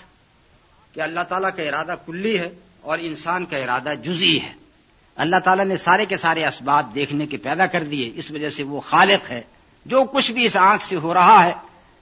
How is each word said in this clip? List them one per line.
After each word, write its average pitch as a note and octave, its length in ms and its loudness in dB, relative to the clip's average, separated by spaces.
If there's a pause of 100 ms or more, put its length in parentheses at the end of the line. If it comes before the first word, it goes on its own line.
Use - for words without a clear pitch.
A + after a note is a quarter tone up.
(920)
کہ D#3+ 80 -8
اللہ D#3+ 180 -6 (100)
تعالیٰ F#3+ 260 -2
کا F3 80 -8
ارادہ D#3 320 -6 (100)
کلی F#3+ 340 -4
ہے F3 100 -6 (320)
اور D#3 200 -4
انسان E3 440 -6
کا D3 120 -6
ارادہ B2+ 360 -4 (100)
جزئی E3 380 0
ہے۔ - 120 -14 (600)
اللہ F3 280 2
تعالیٰ F#3 220 4
نے F#3+ 120 -2
سارے G3 280 2
کے F#3+ 120 -4
سارے E3 280 0
اسباب C3+ 500 -2
دیکھنے C#3+ 320 -4
کے D3 100 -10
پیدا D3 280 0
کر F3 180 -2
دیے، C#3+ 320 -6
اس C#3+ 160 -12
وجہ D3+ 180 -6
سے C#3+ 140 -8
وہ C#3 160 -8
خالق F#3+ 500 4
ہے۔ A#2+ 120 -10 (440)
جو C4 180 2
کچھ C4 280 -2
بھی A#3+ 140 0
اس G3 120 0
آنکھ F#3+ 260 4
سے G3 120 -6
ہو E3 180 -4
رہا F3+ 300 8
ہے، F3 100 2 (480)